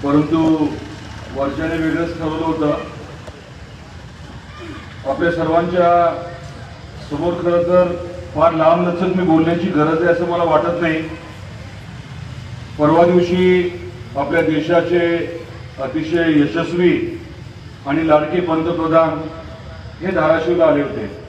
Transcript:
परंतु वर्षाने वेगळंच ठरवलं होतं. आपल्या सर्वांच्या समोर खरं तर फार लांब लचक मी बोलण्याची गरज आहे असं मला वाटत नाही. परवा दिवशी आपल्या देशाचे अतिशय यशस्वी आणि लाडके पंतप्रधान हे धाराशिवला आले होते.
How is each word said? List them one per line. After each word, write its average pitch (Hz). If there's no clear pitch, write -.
परंतु 151
वर्षाने 156
वेगळंच 160
ठरवलं 160
होतं. 151
आपल्या 170
सर्वांच्या 170
समोर 165
खरं 175
तर 175
फार 160
लांब 165
लचक 180
मी 175
बोलण्याची 160
गरज 160
आहे 170
असं 175
मला 175
वाटत 175
नाही. 160
परवा 160
दिवशी 180
आपल्या 151
देशाचे 170
अतिशय 156
यशस्वी 170
आणि 160
लाडके 151
पंतप्रधान 160
हे 185
धाराशिवला 165
आले 143
होते. 110